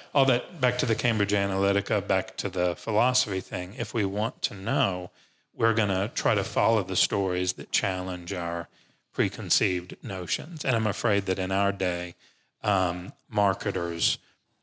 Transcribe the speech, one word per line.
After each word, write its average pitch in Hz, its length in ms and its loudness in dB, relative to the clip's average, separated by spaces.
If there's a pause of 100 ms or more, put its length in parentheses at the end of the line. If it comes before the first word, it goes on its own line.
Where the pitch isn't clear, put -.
(120)
all 135 120 4
that, 131 360 2
back 123 180 2
to 131 80 0
the 113 100 2
Cambridge 107 360 2
Analytica, 98 720 2
back 95 340 0
to 101 100 -4
the 90 260 0
philosophy 110 640 0
thing, 92 380 -8
if 117 160 -6
we 110 100 0
want 104 380 -2
to - 120 -6
know, 95 580 -2 (420)
we're 113 200 2
gonna 101 420 2
try 120 180 2
to 101 80 2
follow 110 400 2
the 92 140 -4
stories 92 560 0
that - 180 -14
challenge 92 600 -4
our 85 340 -4 (460)
preconceived 95 880 0
notions. 120 640 -6
And 131 120 2
I'm 110 100 2
afraid 101 400 0
that 95 140 0
in 92 100 -2
our 98 220 2
day, 90 420 -2 (480)
um, 92 500 0 (160)
marketers 95 880 0 (440)